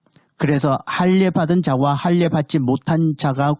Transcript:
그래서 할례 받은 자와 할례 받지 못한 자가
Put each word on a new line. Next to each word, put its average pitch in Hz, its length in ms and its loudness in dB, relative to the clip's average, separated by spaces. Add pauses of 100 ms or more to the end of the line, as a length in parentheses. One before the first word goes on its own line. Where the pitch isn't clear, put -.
(360)
그래서 143 500 0
할례 185 440 2
받은 175 320 0
자와 143 320 0
할례 175 340 0
받지 156 320 -2
못한 151 580 0
자가 143 420 -2